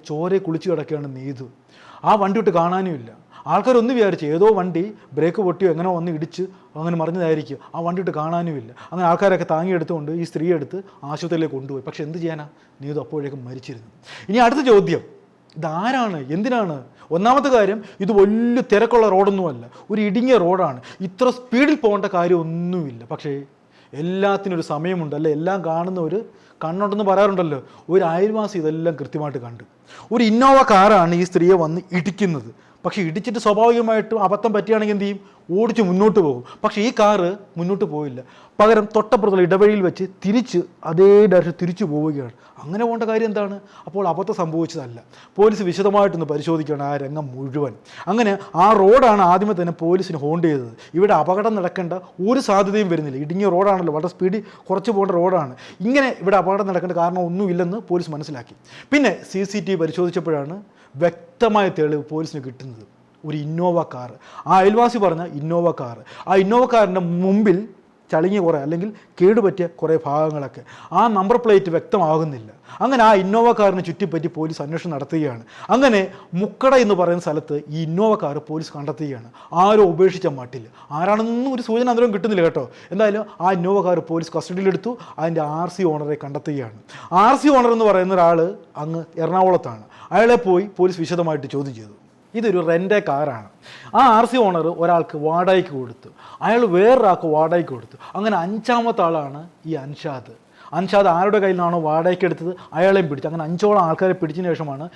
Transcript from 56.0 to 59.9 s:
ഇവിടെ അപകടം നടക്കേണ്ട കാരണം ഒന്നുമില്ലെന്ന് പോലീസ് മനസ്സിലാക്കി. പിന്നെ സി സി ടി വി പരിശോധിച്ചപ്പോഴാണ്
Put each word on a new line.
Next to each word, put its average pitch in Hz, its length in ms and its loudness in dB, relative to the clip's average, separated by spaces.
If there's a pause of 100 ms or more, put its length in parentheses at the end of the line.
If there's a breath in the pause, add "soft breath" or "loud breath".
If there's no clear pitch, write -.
ഇവിടെ 196 180 2
അപകടം 190 300 -2
നടക്കേണ്ട 180 320 -4
കാരണം 180 260 -2
ഒന്നുമില്ലെന്ന് 180 500 -2 (120)
പോലീസ് 175 240 -2
മനസ്സിലാക്കി. 143 420 -14 (360 loud breath)
പിന്നെ 262 200 2 (180)
സി 190 200 -4
സി 208 160 -6
ടി 190 80 -2
വി 165 80 -2
പരിശോധിച്ചപ്പോഴാണ് 165 760 -4 (380 soft breath)